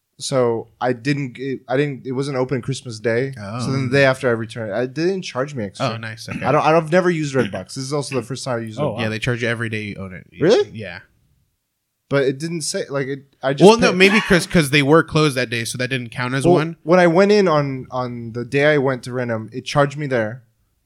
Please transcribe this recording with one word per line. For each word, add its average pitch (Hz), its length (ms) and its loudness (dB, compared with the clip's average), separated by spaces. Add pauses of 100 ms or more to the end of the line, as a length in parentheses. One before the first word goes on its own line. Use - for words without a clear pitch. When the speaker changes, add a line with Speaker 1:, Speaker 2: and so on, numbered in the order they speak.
(200)
Speaker 1:
so 120 480 0 (120)
I 127 140 0
didn't. 131 460 -4
It, 131 280 -6
I 131 100 0
didn't. 139 280 -2
It 131 60 -6
wasn't 135 260 -4
open 127 240 -2
Christmas 120 380 -8
Day. 120 400 -2
Speaker 2:
Oh. 104 260 -8
Speaker 1:
So 139 60 -2
then 135 180 -2
the 135 80 2
day 139 80 6
after, 131 240 2
I - 40 4
returned. 113 380 -6
It 127 220 -4
didn't 180 300 -2
charge 147 320 -6
me 117 100 -6
extra. 117 280 -4
Speaker 2:
Oh, 117 40 -8
nice. 110 320 -12
Okay. - 160 -8
Speaker 1:
I 127 60 0
don't. 143 120 2
I've 156 280 2
never 180 180 4
used 156 260 -2
Redbox. 101 380 -2
This - 40 -12
is 135 160 -8
also 139 220 -4
the 120 80 -2
first 123 200 -10
time 123 160 -4
I - 40 -6
used 110 160 -10
Speaker 3:
Oh, 147 100 -2
Speaker 1:
it. 135 40 -4
Speaker 3:
wow. 117 80 -6
Speaker 2:
Yeah, 110 80 -2
they 107 100 -6
charge 120 240 -2
you 117 60 0
every 117 200 -4
day 107 140 -6
you 104 120 -8
own 92 180 -12
it. - 140 -18 (120)
Speaker 1:
Really? 247 300 2
Speaker 2:
Yeah. 175 300 -12 (1080)
Speaker 1:
But 139 140 0
it 135 160 -2
didn't 165 220 -8
say, 190 280 -6
like, 139 180 -4
it, 139 360 -12
I 135 100 0
just 156 140 8
Speaker 2:
Well, 226 100 10
no, 233 140 4
Speaker 1:
paid 180 60 -2
Speaker 2:
maybe 196 240 6
'cause, 175 260 2
'cause 151 220 2
they 147 120 4
were 151 220 6
closed 156 320 2
that 123 140 -2
day, 117 160 -4
so 123 120 -8
that 123 120 -4
didn't 123 200 -6
count 123 260 -4
as 135 100 0
Speaker 1:
Well, 175 100 6
Speaker 2:
one. 160 280 0
Speaker 1:
when 170 180 4
I 175 60 6
went 196 260 4
in 202 160 4
on, 139 420 0
on 120 400 -6
the 120 140 -6
day 143 280 2
I 151 40 4
went 131 260 0
to 127 100 -12
rent 123 160 -4
'em, 110 220 -4
it 127 140 -12
charged 143 320 2
me 151 100 -6
there, 120 360 -2 (420)